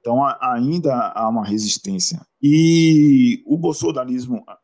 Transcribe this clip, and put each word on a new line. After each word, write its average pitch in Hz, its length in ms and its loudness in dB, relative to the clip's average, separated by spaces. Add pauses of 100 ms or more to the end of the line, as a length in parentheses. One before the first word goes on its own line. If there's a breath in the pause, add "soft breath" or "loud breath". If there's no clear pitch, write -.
Então, 123 240 0
a-, 127 300 -2
ainda 139 400 -2 (160)
há 113 180 -4
uma 113 160 -2
resistência. 101 800 -6 (160)
E 151 1040 4
o 147 140 -2
bolsonarismo 127 840 -4 (200)